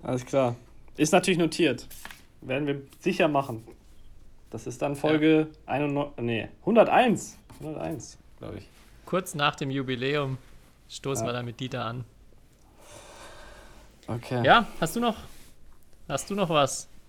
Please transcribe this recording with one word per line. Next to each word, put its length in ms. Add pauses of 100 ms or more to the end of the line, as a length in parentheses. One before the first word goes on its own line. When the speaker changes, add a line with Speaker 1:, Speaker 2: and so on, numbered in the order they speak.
Speaker 1:
Alles 240
klar. 300 (400)
Ist 160
natürlich 260
notiert. 500 (520)
Werden 260
wir 160 (180)
sicher 280
machen. 360 (840)
Das 180
ist 140
dann 140
Folge 540 (180)
Speaker 2:
Ja. 60
Speaker 1:
einundneun-, 380 (100)
nee, 260 (180)
hunderteins. 720 (220)
Hunderteins, 580 (220)
glaub 160
ich. 120 (380)
Speaker 2:
Kurz 300
nach 200
dem 140
Jubiläum 680 (520)
stoßen 360
Speaker 1:
Ja. 40
Speaker 2:
wir 40
dann 120
mit 140
Dieter 260
an. 200 (2000)
Speaker 1:
Okay. 380
Speaker 2:
Ja, 220 (120)
hast 160
du 60
noch, 140 (960)
hast 200
du 60
noch 140
was? 400 (200)